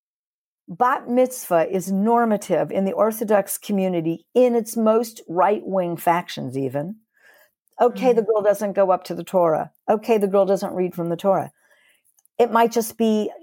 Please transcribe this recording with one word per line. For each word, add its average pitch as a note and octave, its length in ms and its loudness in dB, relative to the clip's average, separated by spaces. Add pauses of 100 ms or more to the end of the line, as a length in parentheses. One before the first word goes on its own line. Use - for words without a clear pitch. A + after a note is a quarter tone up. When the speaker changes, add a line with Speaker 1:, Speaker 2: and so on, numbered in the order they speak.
(680)
Speaker 1:
bat A#3+ 400 -2
mitzvah B3 640 0
is F#3+ 220 -4
normative G#3 800 0
in G3 120 -2
the G3 100 -2
Orthodox G#3 680 0
community F3+ 720 -2
in B3 220 4
its A3+ 200 -4
most A3+ 540 0
right-wing F3+ 680 0
factions D3 600 -4
even. C#3+ 380 -6 (840)
Okay, A#3+ 320 2
Speaker 2:
Mm. A3+ 40 4
Speaker 1:
the A3 80 2
girl G#3+ 180 0
doesn't G3+ 320 0
go F#3+ 160 2
up F3+ 140 0
to F3 100 -8
the F3 100 -8
Torah. E3 480 0 (160)
Okay, A3 300 2
the G3+ 100 0
girl F#3+ 200 4
doesn't G3 260 0
read F3+ 220 -4
from E3+ 140 -4
the E3+ 60 -2
Torah. E3+ 360 0 (880)
It A#3 120 2
might A#3 200 4
just A3+ 260 -4
be G#3+ 340 0 (120)